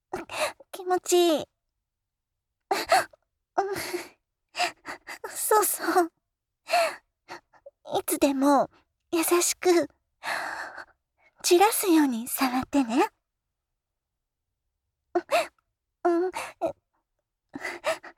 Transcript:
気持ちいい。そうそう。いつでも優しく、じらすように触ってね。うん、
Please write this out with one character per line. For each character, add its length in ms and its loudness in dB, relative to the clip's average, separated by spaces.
気 140 -14
持 160 0
ち 360 2
い 40 -4
い。 60 -12
そ 320 2
う 40 0
そ 360 0
う。 100 0
い 60 -8
つ 140 -4
で 140 4
も 360 2
優 120 0
し 320 2
く、 340 2
じ 160 6
ら 120 6
す 160 -2
よ 160 6
う 40 2
に 200 -4
触 320 -2
っ 40 -4
て 200 0
ね。 260 0
う 240 2
ん、 40 -6